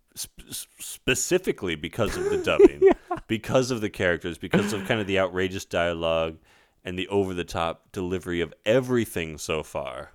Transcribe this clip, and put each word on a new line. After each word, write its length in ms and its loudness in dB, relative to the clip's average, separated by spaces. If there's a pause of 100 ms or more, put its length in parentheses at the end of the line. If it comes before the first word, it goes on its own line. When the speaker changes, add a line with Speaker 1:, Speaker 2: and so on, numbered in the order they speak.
(140)
Speaker 1:
sp-, 360 -14
s-, 180 -10 (120)
specifically 960 -2
because 400 -2
of 140 -2
the 80 2
Speaker 2:
<laughs> 60 -4
Speaker 1:
dubbing, 400 4
Speaker 2:
Yeah. 100 8 (340)
Speaker 1:
because 440 2
of 100 -4
the 80 -2
characters, 480 0
because 340 0
of 160 -4
kind 140 2
of 60 -4
the 120 2
outrageous 460 0
dialogue 720 0 (480)
and 120 -6
the 120 -4
over-the-top 800 -2
delivery 480 -2
of 140 -2 (120)
everything 720 2
so 260 -4
far, 520 -8